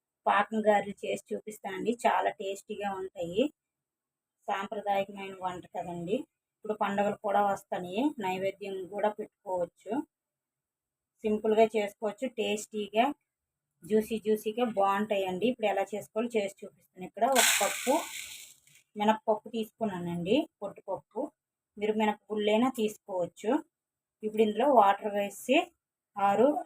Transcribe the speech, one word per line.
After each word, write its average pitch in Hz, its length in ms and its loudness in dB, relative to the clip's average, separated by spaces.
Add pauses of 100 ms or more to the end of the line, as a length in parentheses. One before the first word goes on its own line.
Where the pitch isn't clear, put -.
(280)
పాకం 202 380 2
గారెలు 202 360 4
చేసి 196 280 -4
చూపిస్తానండి. 202 640 -6 (100)
చాలా 190 280 2 (100)
టేస్టీగా 196 480 -8 (100)
ఉంటాయి, 190 460 -2 (1040)
సాంప్రదాయకమైన 202 880 -4 (100)
వంట 180 200 -6 (120)
కదండి. 175 400 -4 (400)
ఇప్పుడు 214 260 -6
పండుగలు 202 440 0
కూడా 202 240 4
వస్తాయి, 190 520 -4 (220)
నైవేద్యం 190 500 -4 (200)
కూడా 208 240 0
పెట్టుకోవచ్చు, 185 760 -6 (1300)
సింపుల్గా 214 420 4 (100)
చేసుకోవచ్చు, 208 520 -4 (120)
టేస్టీగా, 208 680 0 (840)
జ్యూసీ 214 360 2
జ్యూసీగా 214 400 0 (120)
బాగుంటాయండి. 196 760 2
ఇప్పుడు 214 220 -2
ఎలా 190 100 0 (100)
చేసుకోవాలో 220 420 -4
చేసి 202 260 -2
చూపిస్తాను. - 480 -16
ఇక్కడ 208 160 0 (100)
ఒక 233 100 6 (140)
కప్పు 208 340 0 (1080)
మినప్పప్పు 214 560 0
తీసుకున్నానండి, 180 800 -2 (260)
పొట్టుపప్పు. 196 600 -10 (560)
మీరు 214 240 0
మినపగుళ్ళైనా 214 680 2 (100)
తీసుకోవచ్చు. 202 720 -4 (720)
ఇప్పుడు 214 220 4
ఇందులో 214 200 2 (120)
వాటర్ 202 360 4
వేసి 202 420 0 (680)
ఆరు, 202 200 4 (220)